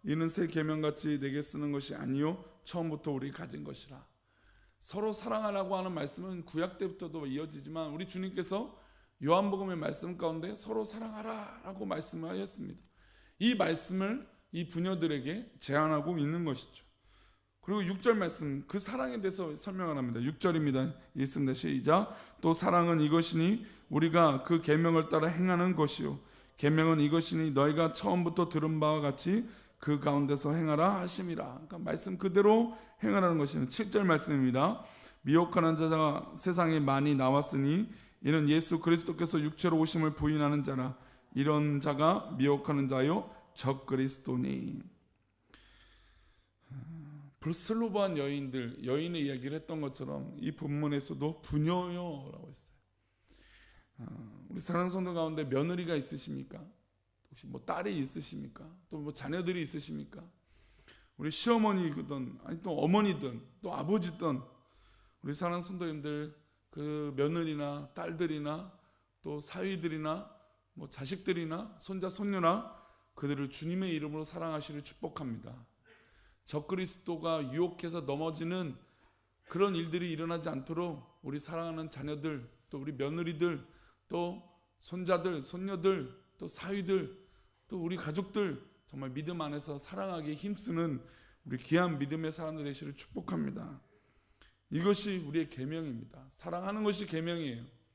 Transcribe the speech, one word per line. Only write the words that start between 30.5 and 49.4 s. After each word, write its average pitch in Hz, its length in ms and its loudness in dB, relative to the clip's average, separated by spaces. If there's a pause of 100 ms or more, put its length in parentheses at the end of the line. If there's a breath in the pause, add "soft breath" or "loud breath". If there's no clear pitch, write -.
행하라 165 480 4
하심이라." 175 440 -4
그러니까 156 320 -12
말씀 160 400 -4
그대로 208 580 6 (280 loud breath)
행하라는 190 340 4
것이는 143 320 0
칠 208 220 -4
절 208 140 4
말씀입니다. 147 800 4 (380 loud breath)
"미혹하는 165 540 6
자가 156 600 2
세상에 170 440 2
많이 139 340 4
나왔으니 139 720 4 (360 loud breath)
이는 151 260 4
예수 160 300 4
그리스도께서 165 600 2
육체로 156 380 2
오심을 156 380 4
부인하는 147 480 2
자라. 131 340 -2 (380 loud breath)
이런 147 440 4
자가 151 580 2
미혹하는 139 500 4
자요 135 420 2 (240 loud breath)
적 135 320 -2
그리스도니." 131 960 -2 (2500 soft breath)
브루셀로브한 196 800 0
여인들, 135 680 -2
여인의 151 400 0
이야기를 139 320 -4